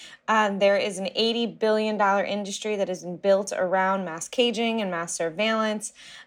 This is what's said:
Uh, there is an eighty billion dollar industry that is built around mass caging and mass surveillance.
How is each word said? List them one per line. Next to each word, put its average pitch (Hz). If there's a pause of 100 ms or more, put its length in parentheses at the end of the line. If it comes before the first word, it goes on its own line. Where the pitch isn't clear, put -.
(300)
Uh, 214
there 202
is 196
an 190
eighty 233
billion 214
dollar 202
industry 202
that 190
is 170
built 196
around 190
mass 165
caging 233
and 190
mass 170
surveillance. 214 (340)